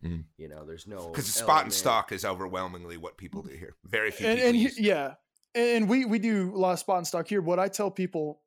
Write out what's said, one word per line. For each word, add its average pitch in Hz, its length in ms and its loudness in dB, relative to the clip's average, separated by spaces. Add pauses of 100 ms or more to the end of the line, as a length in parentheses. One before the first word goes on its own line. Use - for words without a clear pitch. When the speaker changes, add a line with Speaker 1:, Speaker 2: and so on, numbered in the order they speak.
Speaker 1:
Mm. 82 220 -6 (120)
Speaker 2:
you 78 100 -14
know, 76 180 -16
there's 80 220 -16
no 90 240 -12
Speaker 1:
'Cause - 140 -4
the - 60 -4
spot 117 180 -2
and 143 220 4
Speaker 2:
element. - 20 -4
Speaker 1:
stalk 113 380 2
is 98 140 -6
overwhelmingly 90 720 -6
what 82 200 -12
people 90 260 -12
do - 80 -14
here. 73 320 -16
Very 107 280 0
few - 160 -6
Speaker 3:
And, 226 100 2
Speaker 1:
people 254 120 4
Speaker 3:
and 240 80 6
he-, 220 60 6
Speaker 1:
use 269 160 0
Speaker 3:
yeah. 156 360 2 (380)
And 233 340 4
we, 262 160 4
we 220 160 2
do 196 340 0
a 202 40 -6
lot 185 160 4
of 170 60 -4
spot 190 180 0
and 170 100 -4
stalk 170 220 -2
here. 202 120 2
What 175 180 2
I 196 100 2
tell 196 220 -2
people 170 560 -4